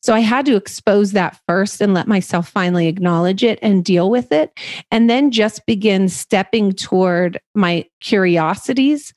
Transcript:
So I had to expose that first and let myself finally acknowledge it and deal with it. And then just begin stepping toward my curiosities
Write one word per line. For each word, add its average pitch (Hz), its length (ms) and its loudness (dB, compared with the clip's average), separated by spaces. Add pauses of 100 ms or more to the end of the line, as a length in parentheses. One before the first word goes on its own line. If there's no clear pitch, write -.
So 220 140 2
I 226 60 2
had 247 260 0
to 262 80 2
expose 202 560 0
that 190 360 -2
first 190 340 -2
and 202 120 2
let 175 140 0
myself 180 420 -2
finally 180 380 0
acknowledge 175 560 0
it 226 180 0
and 190 240 2
deal 180 240 2
with 240 220 -2
it. - 200 0 (380)
And 226 180 2
then 262 220 2
just 220 380 -2
begin 196 420 2
stepping 196 640 -2
toward 180 680 -2 (140)
my 175 320 0 (160)
curiosities 202 1160 0